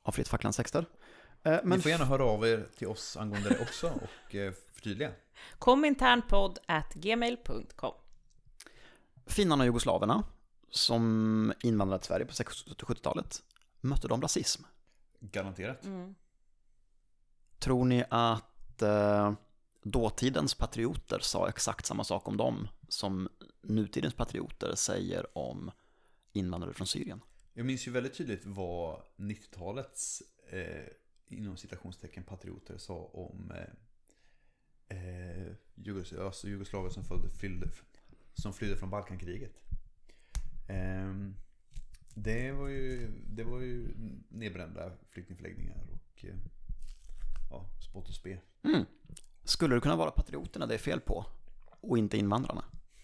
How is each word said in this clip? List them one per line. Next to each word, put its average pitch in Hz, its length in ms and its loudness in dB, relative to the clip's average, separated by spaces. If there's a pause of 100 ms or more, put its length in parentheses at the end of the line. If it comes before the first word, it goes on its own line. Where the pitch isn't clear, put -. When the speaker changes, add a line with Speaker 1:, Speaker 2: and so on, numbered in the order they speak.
Speaker 1:
av - 80 0
Frihetsfacklans - 460 0
texter. 160 280 0 (580)
Eh, 160 200 6
men 180 60 2
Speaker 2:
Ni 185 120 8
får 151 100 4
gärna 165 120 4
Speaker 1:
f- 127 60 4
Speaker 2:
höra 135 140 6
av 110 240 4
er 110 200 4 (100)
till 104 100 -4
oss - 300 -6
angående 104 320 -2
det - 120 6
också - 260 -4
<laughs> - 120 -2 (280)
och, - 80 -12
eh, 98 180 -2 (200)
förtydliga. 107 380 -4 (480)
Speaker 3:
Kominternpodd 247 1080 8
at 156 260 2
gmail 233 520 0
punkt - 300 -4
com. - 180 -4 (1300)
Speaker 1:
Finnarna 165 380 6
och - 20 8
jugoslaverna 120 580 4 (460)
som 110 840 4 (100)
invandrade 98 380 4
till - 60 -12
Sverige 107 180 0
på - 80 -14
sextio - 380 -6 (100)
och - 60 -10
sjuttiotalet, - 560 -4 (380)
mötte 139 260 2
de 117 140 0
rasism? - 420 0 (560)
Speaker 2:
Garanterat. 98 640 -6
Speaker 3:
Mm. 190 300 -10 (1400)
Speaker 1:
Tror 127 260 4
ni 123 240 6
att, - 720 0
eh, 104 520 6 (500)
dåtidens 127 720 2
patrioter - 640 -2
sa - 300 0
exakt - 360 -2
samma 110 180 -2
sak - 240 -2
om 104 100 -2
dem 110 300 0 (200)
som 95 420 -2 (320)
nutidens 107 520 0
patrioter - 640 -4
säger - 640 -2
om 64 340 -6 (600)
invandrare 87 400 -4
från 92 140 -6
Syrien? - 340 -4 (320)
Speaker 2:
Jag 117 120 -8
minns 131 220 -4
ju 123 40 -10
väldigt 127 260 -4
tydligt 117 280 -6
vad 87 560 -6 (140)
nittiotalets, - 1080 -10 (260)
eh, 82 380 -8 (400)
inom 98 300 -10
citationstecken 90 640 -14
patrioter 92 540 -14
sa - 180 -12 (180)
om, 90 380 -12
eh, - 1500 -18
eh, 90 560 -8 (220)
jugos-, 95 500 -8
alltså 95 220 -8
jugoslaver 98 420 -4
som - 160 -6
följde, - 240 4
fyllde, 92 380 -2 (640)
som 101 200 -6
flydde 98 240 0
från 95 120 -2
Balkankriget. 92 640 -6 (1160)
Ehm, 95 640 -2 (800)
det 123 380 -2
var 139 160 -2
ju, 131 440 -2 (160)
det 107 160 -4
var 120 160 0
ju 123 340 -2 (360)
nedbrända 90 640 -8 (180)
flyktingförläggningar - 840 -6
och, - 320 -8
eh, 90 100 -8 (1120)
ja, - 160 -6 (240)
spott - 200 -6
och - 60 -4
spe. 95 220 -8 (260)
Speaker 1:
Mm. 302 220 4 (580)
Skulle 139 320 4
det 120 60 4
kunna 147 140 4
vara 80 160 2
patrioterna - 540 -2
det 113 80 0
är 113 40 0
fel - 220 0
på - 260 -2 (560)
och - 160 2
inte 107 200 4
invandrarna? 104 480 2 (380)